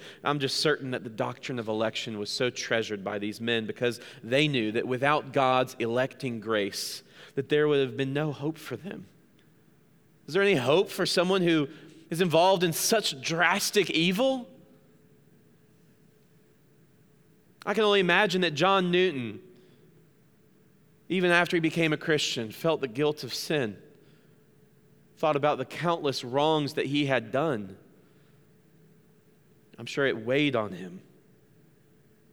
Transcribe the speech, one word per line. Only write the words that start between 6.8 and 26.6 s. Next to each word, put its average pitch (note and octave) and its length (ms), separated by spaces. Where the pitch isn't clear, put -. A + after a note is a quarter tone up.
that C3+ 140
there D3 180
would D3 140
have B2 160
been C3+ 160
no D3 200
hope D3+ 260
for - 180
them. F#3 300
Is C#3 80
there G3 80
any G3 140
hope D3 340
for F3+ 160
someone F#3 340
who D#3+ 280
is E3 100
involved F3+ 420
in E3 120
such G3+ 480
drastic E3+ 680
evil? A#3 580
I G3+ 80
can G#3+ 120
only G3+ 160
imagine F3+ 420
that E3 100
John F3+ 380
Newton, C#3 500
even F3+ 220
after F3 260
he E3+ 40
became D#3+ 340
a - 20
Christian, C#3 540
felt D#3+ 320
the C3+ 60
guilt D3 360
of A#2+ 80
sin, B2 460
thought D3+ 180
about C#3+ 220
the B2+ 80
countless D#3+ 580
wrongs C#3+ 520